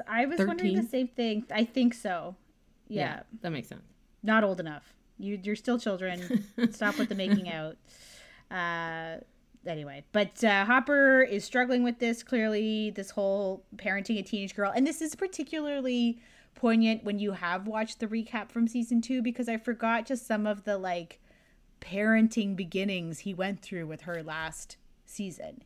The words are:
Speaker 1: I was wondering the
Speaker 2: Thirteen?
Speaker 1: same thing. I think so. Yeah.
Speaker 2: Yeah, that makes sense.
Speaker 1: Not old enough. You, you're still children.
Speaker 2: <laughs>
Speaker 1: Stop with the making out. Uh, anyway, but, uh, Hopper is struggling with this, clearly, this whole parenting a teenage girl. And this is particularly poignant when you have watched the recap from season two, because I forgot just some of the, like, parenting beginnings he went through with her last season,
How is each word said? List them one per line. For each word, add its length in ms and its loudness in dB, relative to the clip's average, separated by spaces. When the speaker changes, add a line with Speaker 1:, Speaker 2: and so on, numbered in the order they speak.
Speaker 1:
I 200 2
was 120 -2
wondering 360 2
the 80 4
Speaker 2:
Thirteen? 60 -2
Speaker 1:
same 200 0
thing. 420 -2
I 140 2
think 280 4
so. 440 -6
Yeah. 140 -4
Speaker 2:
Yeah, 180 -4
that 80 -4
makes 180 -6
sense. 140 -16
Speaker 1:
Not 220 6
old 160 0
enough. 320 -10
You, 260 -6
you're 140 -2
still 200 0
children. 680 -2
Speaker 2:
<laughs> 140 2
Speaker 1:
Stop 260 0
with 120 0
the 60 -2
making 340 2
out. 260 -6
Uh, 680 -4
anyway, 480 -8
but, 280 0
uh, 220 6
Hopper 600 6
is 200 0
struggling 400 2
with 160 0
this, 240 0
clearly, 680 0
this 180 -10
whole 560 0
parenting 440 -2
a 20 -4
teenage 340 -6
girl. 180 0
And 140 4
this 140 -4
is 140 -4
particularly 1040 -2
poignant 480 4
when 160 -2
you 140 -2
have 340 -4
watched 320 -4
the 80 -4
recap 440 -6
from 180 2
season 320 2
two, 200 0
because 280 -2
I 80 -2
forgot 480 0
just 200 -4
some 220 0
of 160 -2
the, 140 -2
like, 420 -6
parenting 720 4
beginnings 640 -2
he 140 -8
went 280 -4
through 260 -8
with 140 -10
her 220 -8
last 540 -10
season, 560 -10